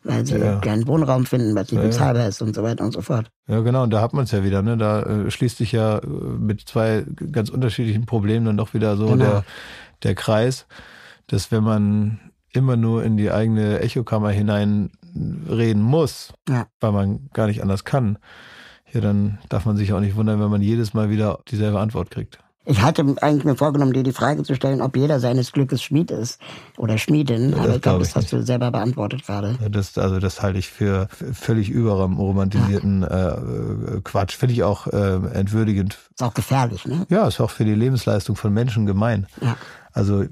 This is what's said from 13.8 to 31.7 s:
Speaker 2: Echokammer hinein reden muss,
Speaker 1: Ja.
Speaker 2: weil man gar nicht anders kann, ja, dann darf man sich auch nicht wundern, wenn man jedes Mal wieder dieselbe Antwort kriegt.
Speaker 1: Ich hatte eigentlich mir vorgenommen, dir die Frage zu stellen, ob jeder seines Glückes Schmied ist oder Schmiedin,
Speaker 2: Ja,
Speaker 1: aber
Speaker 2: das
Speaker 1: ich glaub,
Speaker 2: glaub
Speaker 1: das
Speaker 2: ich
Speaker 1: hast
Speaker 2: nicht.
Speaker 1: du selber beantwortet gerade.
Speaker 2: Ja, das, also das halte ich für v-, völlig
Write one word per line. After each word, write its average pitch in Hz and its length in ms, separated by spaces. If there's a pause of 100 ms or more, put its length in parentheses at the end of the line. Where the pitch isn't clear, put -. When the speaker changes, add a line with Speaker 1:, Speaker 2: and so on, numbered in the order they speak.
Speaker 2:
Echokammer 113 500
hinein 104 600 (580)
reden 113 340
muss, 139 500 (160)
Speaker 1:
Ja. 123 180 (140)
Speaker 2:
weil 107 120
man 101 420
gar 113 120
nicht 104 160
anders 98 220
kann, 113 340 (760)
ja, 117 80
dann 101 380 (120)
darf 110 160
man 104 100
sich 101 160
auch 95 80
nicht 101 160
wundern, 107 240
wenn 104 100
man 101 120
jedes 110 320
Mal 107 160
wieder 107 280 (100)
dieselbe 104 320
Antwort 107 300
kriegt. - 280 (260)
Speaker 1:
Ich 117 160
hatte 160 220 (180)
eigentlich 143 240
mir 139 120
vorgenommen, 143 360
dir 131 120
die 131 80
Frage 147 320
zu 143 100
stellen, 135 280
ob 131 140
jeder 143 220
seines 123 340
Glückes 135 300
Schmied 151 300
ist 110 280 (380)
oder 110 180
Schmiedin, 127 540
Speaker 2:
Ja, 143 60
Speaker 1:
aber 117 100
Speaker 2:
das 117 100
Speaker 1:
ich 131 60
glaub, 92 120
Speaker 2:
glaub 90 60
Speaker 1:
das 90 100
Speaker 2:
ich - 60
Speaker 1:
hast - 80
Speaker 2:
nicht. - 100
Speaker 1:
du 120 120
selber 123 240
beantwortet 117 560
gerade. 101 340
Speaker 2:
Ja, 107 80
das, 101 300
also 95 220
das 95 220
halte 98 180
ich - 80
für 98 420
v-, - 220
völlig 110 380